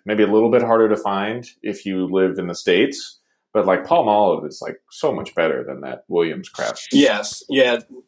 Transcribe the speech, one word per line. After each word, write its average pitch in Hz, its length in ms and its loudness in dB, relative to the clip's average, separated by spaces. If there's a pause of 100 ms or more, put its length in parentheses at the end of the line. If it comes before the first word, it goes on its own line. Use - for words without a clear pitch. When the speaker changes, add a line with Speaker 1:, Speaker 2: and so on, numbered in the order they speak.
Speaker 1:
maybe 107 180 0
a 101 80 4
little 113 200 4
bit 120 120 4
harder 113 260 4
to 104 80 0
find 104 500 -4 (160)
if 101 220 -8
you 92 260 -2
lived 92 260 2
in 90 100 -6
the 87 80 -6
States. 107 640 -2 (340)
But, 104 120 0
like, 92 180 2
Palmolive 104 640 2
is, - 140 -16
like, - 160 -10 (140)
so 151 200 -4
much 87 220 -8
better 73 300 0
than 67 180 -12
that 67 280 -12
Williams 85 400 -2
crap. - 280 -6 (140)
Speaker 2:
Yes, 117 580 2
yeah, 127 300 2 (280)